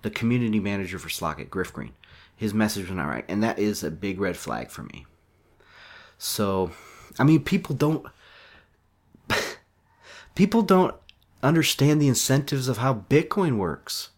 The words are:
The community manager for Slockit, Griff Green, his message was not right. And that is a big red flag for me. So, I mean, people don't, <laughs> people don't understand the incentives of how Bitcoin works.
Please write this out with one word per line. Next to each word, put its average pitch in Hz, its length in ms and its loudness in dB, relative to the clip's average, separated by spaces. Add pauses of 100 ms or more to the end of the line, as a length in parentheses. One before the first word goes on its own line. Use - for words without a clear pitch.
The 110 80 -6
community 117 500 0
manager 98 380 -4
for 80 100 -14
Slockit, - 420 -6
Griff 92 220 -4
Green, 57 200 -12 (440)
his 107 180 -4
message 107 340 0
was 92 80 -6
not 76 120 -4
right. 62 200 -6
And 101 140 -2
that 113 160 -2
is 104 240 -2
a 76 80 -4
big 92 300 -6
red 90 160 -2
flag 60 340 -8
for - 140 -14
me. - 220 -18 (1120)
So, 95 520 -2 (480)
I 127 60 4
mean, 151 180 6
people 175 320 -2
don't, 151 320 0 (1200)
<laughs> - 60 0 (1000)
people 214 280 4
don't 185 320 4 (480)
understand 151 580 4
the 143 80 4
incentives 135 600 0
of 117 100 -2
how 117 300 0
Bitcoin 151 500 2
works. - 600 -6